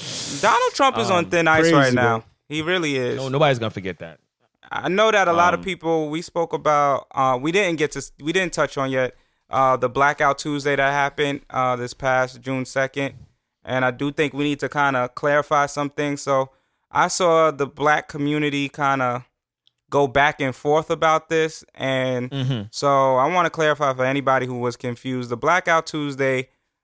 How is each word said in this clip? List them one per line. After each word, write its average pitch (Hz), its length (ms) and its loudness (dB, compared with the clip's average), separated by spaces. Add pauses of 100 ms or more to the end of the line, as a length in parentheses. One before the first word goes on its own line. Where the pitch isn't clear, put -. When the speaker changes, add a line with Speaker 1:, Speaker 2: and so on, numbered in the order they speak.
(420)
Speaker 1:
Donald 466 320 2
Trump 262 240 2
is 214 120 -2
on 175 160 2
Speaker 2:
Um, 185 40 -12
Speaker 1:
thin 170 180 2
ice 160 140 4
Speaker 3:
crazy, 165 140 4
Speaker 1:
right 131 180 4
Speaker 3:
bro. 123 100 2
Speaker 1:
now. 117 200 2 (240)
He 151 140 -6
really 160 340 -2
is. 123 220 -2
Speaker 2:
No, 131 120 -6
nobody's 139 300 2
gonna 110 120 -4
forget 92 280 -8
that. 82 200 -18 (520)
Speaker 1:
I 123 180 -4
know 214 220 4
that 196 160 4
a 170 60 4
lot 175 200 4
of 175 60 -4
Speaker 2:
Um, 175 40 -14
Speaker 1:
people, 165 460 -4
we 160 120 -6
spoke 165 320 -4
about, 147 580 0
uh, 131 300 0
we 156 100 -2
didn't 175 260 0
get 147 160 -2
to, 139 100 -8 (180)
we 147 100 -4
didn't 180 220 -2
touch 147 240 -2
on 135 140 -4
yet, 127 240 -2 (340)
uh, 131 280 4
the 123 120 0
Blackout 139 500 2
Tuesday 143 360 -2
that 139 160 2
happened, 143 500 -2 (100)
uh, 127 240 0
this 120 180 -8
past 127 480 0
June 131 240 -4
second. 135 480 -4 (500)
And 127 220 -2
I 127 60 2
do 143 200 -4
think 143 220 -2
we 139 100 -4
need 147 180 -2
to 135 80 -4
kinda 135 460 0
clarify 147 520 2
some 143 240 -6
things. 143 300 -4
So 135 280 0 (420)
I 165 160 2
saw 165 440 4
the 143 160 -4
black 151 400 0
community 147 600 -2
kinda 131 580 -2 (640)
go 143 160 4
back 143 340 2
and 131 140 -4
forth 151 340 0
about 160 400 0
this. 160 340 -2 (120)
And 127 560 -4
Speaker 2:
Mm-hmm. 131 300 -2 (100)
Speaker 1:
so 135 440 2
I 131 120 2
wanna 175 240 2
clarify 151 420 0
for 127 120 0
anybody 131 420 0
who 123 120 -8
was 120 160 -2
confused. 127 540 -8
The 117 80 -4
Blackout 165 480 0
Tuesday 135 640 -4 (340)